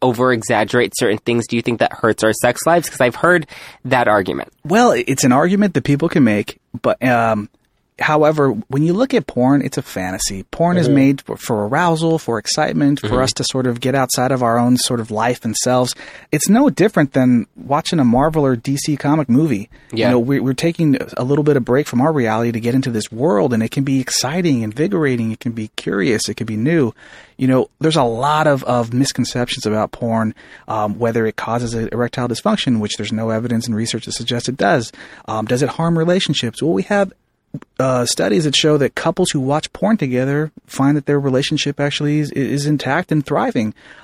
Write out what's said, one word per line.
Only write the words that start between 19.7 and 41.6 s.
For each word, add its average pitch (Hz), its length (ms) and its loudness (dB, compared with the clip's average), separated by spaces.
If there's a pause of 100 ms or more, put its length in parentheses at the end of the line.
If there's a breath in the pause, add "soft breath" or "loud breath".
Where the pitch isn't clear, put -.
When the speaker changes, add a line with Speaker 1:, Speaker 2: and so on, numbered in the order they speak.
Speaker 1:
Yeah. 113 140 0
Speaker 2:
You 120 40 4
know, 127 80 4
we, 127 220 0
we're 131 140 -2
taking 165 420 0 (200)
a - 60 -2
little 143 220 0
bit 147 120 4
of 123 80 0
break 135 220 0
from 120 140 0
our 156 120 4
reality 117 380 0
to 113 80 -6
get 117 160 -2
into 135 160 0
this 110 220 -4
world, 151 420 0
and 110 80 2
it 113 80 -2
can 139 140 -2
be 135 160 0
exciting, 139 600 0
invigorating, 127 680 0
it 110 80 -8
can 120 140 -6
be 110 240 -8
curious, 113 520 -2
it 107 80 -6
can 123 120 -6
be 113 80 -6
new. 127 360 2 (440 loud breath)
You 127 100 0
know, 131 320 2
there's 156 160 0
a 156 80 2
lot 139 460 0
of, 135 160 0
of 120 280 -2
misconceptions 123 760 -2
about 107 260 -2
porn, 113 420 -2 (320 loud breath)
um, 107 320 -4
whether 117 280 0
it 110 100 -4
causes 117 400 -4
a 113 180 -4
erectile 120 320 -4
dysfunction, 120 540 0
which 104 160 -4
there's 104 160 -6
no 113 180 -2
evidence 113 380 -2
in 113 80 -2
research 113 300 -4
to - 60 -10
suggest 120 360 -6
it 123 80 -6
does. 165 340 0 (380 loud breath)
Um, 110 180 -4
does 123 160 0
it 135 60 0
harm 165 280 -2
relationships? 165 640 0
Well, 151 120 0
we 190 120 0
have 202 280 0 (680)
uh, 127 280 0
studies 185 380 0
that 143 120 0
show 151 220 4
that 135 160 0
couples 175 360 0
who 151 100 -2
watch 139 320 -2
porn 214 240 0
together 139 560 -2 (140)
find 139 300 0
that 143 100 -4
their 143 140 2
relationship 139 600 -2